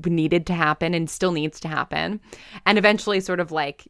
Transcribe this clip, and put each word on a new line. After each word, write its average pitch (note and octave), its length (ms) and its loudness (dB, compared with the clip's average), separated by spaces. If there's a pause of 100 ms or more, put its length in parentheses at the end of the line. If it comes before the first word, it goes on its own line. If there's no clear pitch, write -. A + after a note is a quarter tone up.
needed E3+ 420 2
to F3+ 60 0
happen E3 400 0
and E3 160 0
still F#3 220 0
needs D3+ 280 -4
to - 80 -8
happen. D#3 540 -4 (440)
And G#3 120 6
eventually G#3 420 2
sort F#3 200 -4
of, D#3+ 120 -4
like, D3 380 -4